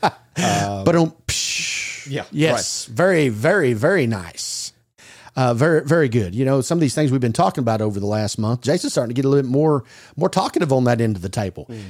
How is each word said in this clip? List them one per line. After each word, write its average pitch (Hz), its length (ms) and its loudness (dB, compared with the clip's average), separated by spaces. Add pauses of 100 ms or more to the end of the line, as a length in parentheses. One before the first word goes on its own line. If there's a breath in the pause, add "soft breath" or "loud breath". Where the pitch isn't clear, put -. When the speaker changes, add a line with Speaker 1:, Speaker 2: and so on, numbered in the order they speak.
Speaker 1:
Um, 101 800 -2
Speaker 2:
But 165 120 4
on, 165 160 2 (160)
psh, - 800 -6
Speaker 1:
Yeah, 139 240 -6
Speaker 2:
yes, 143 560 -2
Speaker 1:
right. 117 80 -16
Speaker 2:
very, 165 340 4
very, 131 440 2
very 139 340 2
nice. - 680 -8 (640 loud breath)
Uh, 127 180 2
very, 151 300 2
very 151 240 2
good. 107 260 0
You 127 120 0
know, 135 160 2
some 170 160 -2
of 175 40 2
these 135 140 0
things 151 160 2
we've 131 80 0
been 120 140 0
talking 180 280 0
about 110 200 0
over 107 180 -2
the 98 60 -4
last 107 340 -2
month, 117 220 -2
Jason's 180 320 -2
starting 123 200 -2
to - 0 -
get 131 120 0
a - 20 4
little 139 160 4
bit 123 80 -4
more, 147 320 2 (320 loud breath)
more 151 140 0
talkative 190 420 0
on 127 140 4
that 120 160 2
end 110 160 0
of 87 40 -10
the 95 80 -8
table. 101 400 -6
Speaker 1:
Mm. 113 200 -14